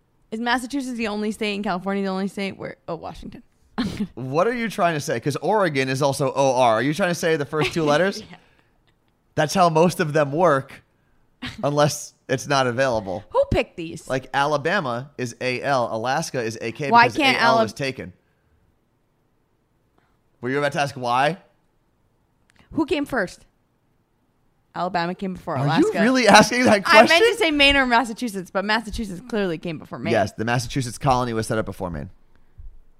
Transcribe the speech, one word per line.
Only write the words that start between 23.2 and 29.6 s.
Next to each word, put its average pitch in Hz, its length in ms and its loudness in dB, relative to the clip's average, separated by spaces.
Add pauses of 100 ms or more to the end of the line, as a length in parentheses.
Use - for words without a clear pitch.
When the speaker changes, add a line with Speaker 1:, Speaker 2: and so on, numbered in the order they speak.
Speaker 1:
Alabama 175 420 -2
came 190 180 -6
before 170 220 -6
Speaker 2:
Are 131 80 -2
Speaker 1:
Alaska. 165 300 2
Speaker 2:
you - 60 0
really 240 280 4
asking 214 360 6
that 214 220 4
Speaker 1:
I 302 120 6
meant 240 100 8
Speaker 2:
question? 359 240 6
Speaker 1:
to 392 60 -6
say 330 120 2
Maine 285 260 4
or 269 100 2
Massachusetts, 226 680 -2
but 190 120 -2
Massachusetts 214 640 -4
clearly 190 300 -2
came 165 200 -8